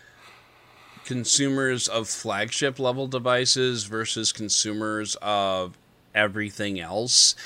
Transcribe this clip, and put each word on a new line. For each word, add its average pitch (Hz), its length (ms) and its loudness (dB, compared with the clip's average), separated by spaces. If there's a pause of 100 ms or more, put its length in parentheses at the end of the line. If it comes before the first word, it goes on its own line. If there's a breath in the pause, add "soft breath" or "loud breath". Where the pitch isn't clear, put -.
(1040 soft breath)
consumers 131 840 0
of 110 200 -2
flagship 113 720 -2
level 131 280 0
devices 123 800 2
versus 110 460 -2
consumers 107 880 -2
of 95 560 0 (360)
everything 104 640 0
else, 98 560 4 (100)